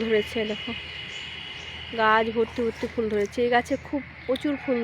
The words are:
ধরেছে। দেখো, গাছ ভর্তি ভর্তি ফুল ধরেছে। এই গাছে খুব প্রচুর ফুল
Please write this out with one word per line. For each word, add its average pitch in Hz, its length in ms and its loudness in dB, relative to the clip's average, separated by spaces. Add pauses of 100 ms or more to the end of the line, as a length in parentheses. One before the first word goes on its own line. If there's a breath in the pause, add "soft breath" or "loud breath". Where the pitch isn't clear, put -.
ধরেছে। 214 320 2 (140)
দেখো, 220 200 -6 (1300)
গাছ 220 280 6 (100)
ভর্তি 226 300 0
ভর্তি 226 280 -2
ফুল 233 200 0
ধরেছে। 202 320 0
এই 240 40 2
গাছে 240 240 4 (140)
খুব 285 140 -2 (240)
প্রচুর 277 280 0 (100)
ফুল 247 200 2